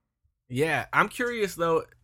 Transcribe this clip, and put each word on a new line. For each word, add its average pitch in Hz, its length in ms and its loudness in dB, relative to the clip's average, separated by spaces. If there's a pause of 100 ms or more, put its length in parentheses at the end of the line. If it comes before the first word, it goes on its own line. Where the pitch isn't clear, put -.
(480)
Yeah, 135 440 0
I'm - 160 4
curious, 233 460 -4
though, 165 300 0 (200)